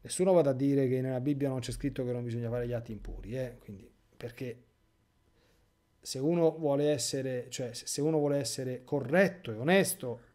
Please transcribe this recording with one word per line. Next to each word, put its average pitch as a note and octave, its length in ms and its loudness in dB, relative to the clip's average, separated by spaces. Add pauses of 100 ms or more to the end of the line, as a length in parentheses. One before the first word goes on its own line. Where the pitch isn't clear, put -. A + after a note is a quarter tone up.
nessuno F#3 320 0
vada D#3 180 6
a C3+ 40 2
dire C#3 340 2
che B2+ 120 2
nella C3 200 -2
Bibbia C#3 280 0
non C3 120 -2
c'è A#2+ 120 -6
scritto C3 320 -4
che B2 80 -2
non A#2+ 120 -4
bisogna A#2 260 -4
fare B2 160 -2
gli A#2+ 60 -4
atti A#2 200 -6
impuri, G#2 440 -10
eh? B2 220 -6
Quindi, G#2 320 -18 (260)
perché A#2+ 460 -10 (1400)
se - 180 -10
uno D#3+ 400 4
vuole D3 320 2
essere, C3 600 -2
cioè, A#2+ 220 -6
se, - 140 -12
se - 140 -4
uno D#3 180 2
vuole C#3+ 200 2
essere B2+ 460 -4
corretto D3 680 2
e G#2 40 -6
onesto C3 640 2 (140)